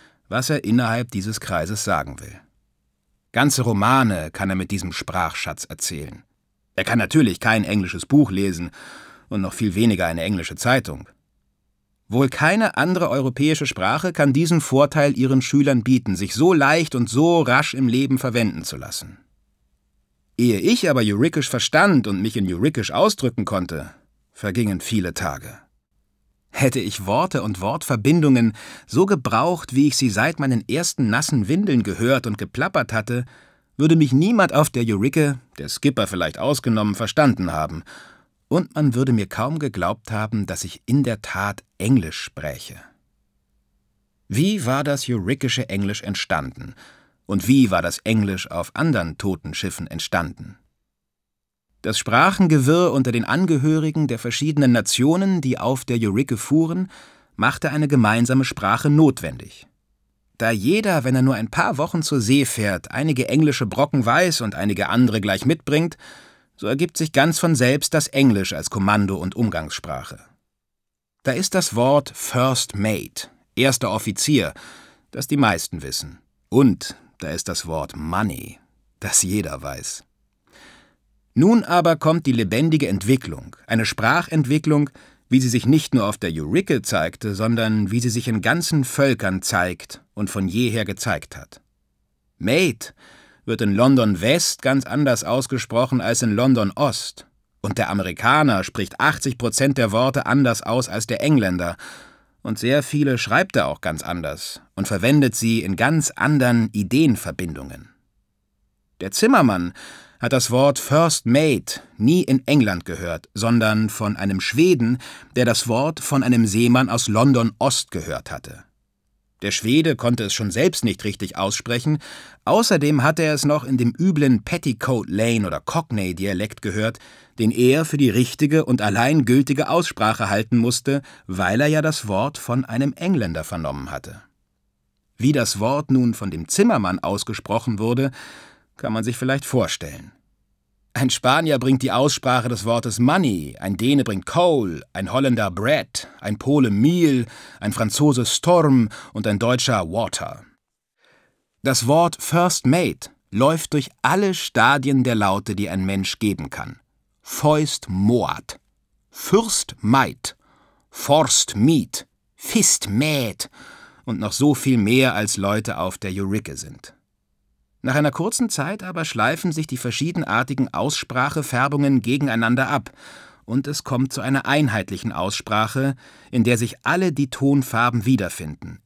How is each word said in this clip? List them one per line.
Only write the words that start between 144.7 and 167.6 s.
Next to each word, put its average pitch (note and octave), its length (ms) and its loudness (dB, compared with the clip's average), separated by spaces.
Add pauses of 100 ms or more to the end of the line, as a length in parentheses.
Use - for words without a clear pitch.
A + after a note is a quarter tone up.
ein F#2 180 -6
Holländer A#2+ 380 2
Bread, A2 580 -2 (120)
ein G#2 180 -6
Pole C3+ 320 2
Meal, C#3 560 4 (340)
ein G2+ 120 -4
Franzose B2 520 2
Storm D3 640 4 (240)
und G#2+ 140 -6
ein G#2 120 0
Deutscher A2+ 520 0
Water. - 540 -6 (1200)
Das C3 240 0
Wort E3 340 4
First F3 460 0
Mate C#3 440 0 (200)
läuft D3 440 0
durch C#3+ 160 -2 (120)
alle F#3+ 300 2
Stadien C3 720 2
der B2 100 0
Laute, G2+ 400 0
die G2 140 -4
ein F#2+ 160 -4
Mensch G2 340 -2
geben F#2 300 -2
kann. - 320 -12 (420)
Fäust - 640 0
Moat, G2+ 720 0 (520)
Fürst - 720 -2
Maid, A2+ 560 -2 (540)
Forst - 640 0
Miet, C3+ 500 2 (280)
Fist - 540 0
Mät C3+ 640 -2 (540)
und A2+ 140 -6
noch G#2 140 -4
so C#3+ 220 2
viel B2+ 240 2
mehr, A#2+ 360 4
als G#2 220 -2
Leute G#2 420 -2
auf F2+ 200 -4
der F#2+ 140 -8
Eureka G2 440 -6
sind. - 380 -16 (880)